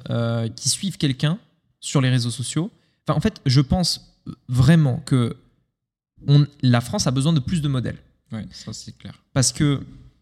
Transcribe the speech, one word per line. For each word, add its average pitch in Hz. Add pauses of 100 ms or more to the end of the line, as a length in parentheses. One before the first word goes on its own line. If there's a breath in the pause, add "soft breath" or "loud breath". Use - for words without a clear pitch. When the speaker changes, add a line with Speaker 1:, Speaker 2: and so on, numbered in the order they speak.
Speaker 1:
euh, 117
qui -
suivent -
quelqu'un 151 (400)
sur -
les 131
réseaux 120
sociaux, 151 (360 soft breath)
enfin, 156
en 151
fait, 214
je 135
pense - (340)
vraiment 127
que 123 (920)
on, 143 (160)
la 120
France 170
a 135
besoin 139
de 151
plus 160
de 151
modèles. 127 (340)
Speaker 2:
Ouais, 107
ça, -
c'est -
clair. - (100)
Speaker 1:
Parce 131
que 143 (380)